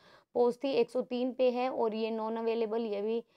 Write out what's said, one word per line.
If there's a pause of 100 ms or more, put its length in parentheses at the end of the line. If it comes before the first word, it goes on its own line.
(340)
पोस्ट
थी,
एक
सौ
तीन
पे
है,
और
ये
नॉन
अवेलेबल
ये
भी। (140)